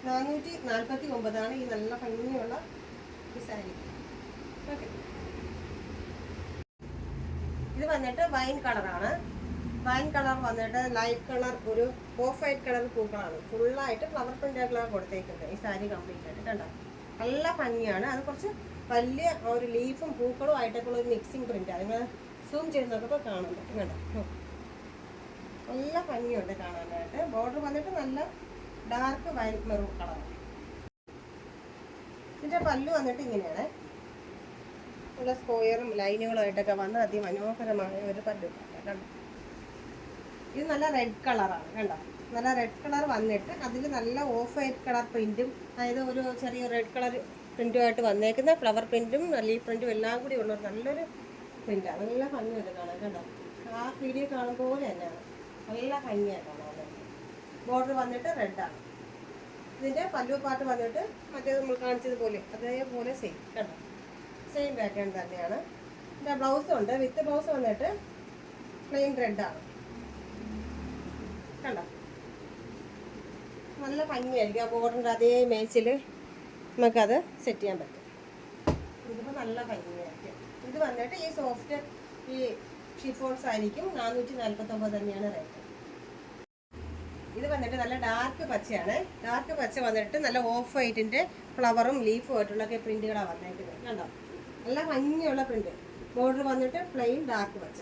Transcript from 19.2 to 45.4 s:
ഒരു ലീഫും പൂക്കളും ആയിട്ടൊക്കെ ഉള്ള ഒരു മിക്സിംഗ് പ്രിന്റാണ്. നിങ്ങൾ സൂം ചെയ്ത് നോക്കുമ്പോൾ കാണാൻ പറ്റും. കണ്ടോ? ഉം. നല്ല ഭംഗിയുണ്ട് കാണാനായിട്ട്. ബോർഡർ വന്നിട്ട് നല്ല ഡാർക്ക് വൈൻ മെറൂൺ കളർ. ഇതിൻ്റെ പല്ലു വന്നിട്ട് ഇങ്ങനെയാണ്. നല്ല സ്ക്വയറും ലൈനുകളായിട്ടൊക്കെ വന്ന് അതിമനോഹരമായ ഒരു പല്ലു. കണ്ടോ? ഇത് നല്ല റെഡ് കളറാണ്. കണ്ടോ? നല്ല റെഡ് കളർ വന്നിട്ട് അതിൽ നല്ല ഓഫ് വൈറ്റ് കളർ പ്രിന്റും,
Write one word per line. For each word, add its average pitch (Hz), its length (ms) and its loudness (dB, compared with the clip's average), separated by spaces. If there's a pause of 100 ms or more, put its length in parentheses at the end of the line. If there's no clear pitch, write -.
ഒരു 240 220 2
ലീഫും 269 440 0
പൂക്കളും 254 420 4
ആയിട്ടൊക്കെ 233 280 0
ഉള്ള 240 140 2
ഒരു 240 100 0
മിക്സിംഗ് 240 380 -2
പ്രിന്റാണ്. 185 320 -2
നിങ്ങൾ 226 180 0 (480)
സൂം 311 240 0
ചെയ്ത് 262 180 2
നോക്കുമ്പോൾ 226 360 0
കാണാൻ 180 260 -2
പറ്റും. - 260 -6
കണ്ടോ? 180 160 -2 (240)
ഉം. 202 80 -2 (1400)
നല്ല 285 400 0
ഭംഗിയുണ്ട് 233 520 0
കാണാനായിട്ട്. 170 580 -6 (140)
ബോർഡർ 247 320 2
വന്നിട്ട് 294 260 -2 (100)
നല്ല 262 180 0 (720)
ഡാർക്ക് 262 460 2
വൈൻ 220 180 2 (140)
മെറൂൺ 208 220 2 (100)
കളർ. 165 180 -4 (2250)
ഇതിൻ്റെ 294 300 2
പല്ലു 277 300 4
വന്നിട്ട് 262 280 2
ഇങ്ങനെയാണ്. 196 400 0 (1500)
നല്ല 254 240 2
സ്ക്വയറും 233 480 4 (120)
ലൈനുകളായിട്ടൊക്കെ 208 840 4
വന്ന് 214 220 0
അതിമനോഹരമായ 202 960 0 (100)
ഒരു 202 160 -2
പല്ലു. 196 220 -2 (380)
കണ്ടോ? 196 180 -6 (1500)
ഇത് 285 160 -2
നല്ല 294 140 4 (120)
റെഡ് 233 300 2
കളറാണ്. 202 400 2 (100)
കണ്ടോ? 190 200 0 (380)
നല്ല 240 140 4 (100)
റെഡ് 220 240 0
കളർ 294 200 2 (120)
വന്നിട്ട് 214 380 2 (140)
അതിൽ 247 160 -2 (140)
നല്ല 233 200 0 (200)
ഓഫ് 240 200 0
വൈറ്റ് 262 300 0
കളർ 240 260 4
പ്രിന്റും, 226 360 2 (260)